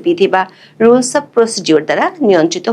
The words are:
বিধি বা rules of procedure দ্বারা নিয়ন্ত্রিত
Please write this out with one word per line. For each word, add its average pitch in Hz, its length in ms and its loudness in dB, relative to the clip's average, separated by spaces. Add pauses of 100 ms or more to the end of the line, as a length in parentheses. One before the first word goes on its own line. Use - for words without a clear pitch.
বিধি 175 220 0
বা 185 140 0 (380)
rules 240 380 4
of 285 160 -6
procedure 190 540 0
দ্বারা 185 180 -2 (220)
নিয়ন্ত্রিত 170 460 0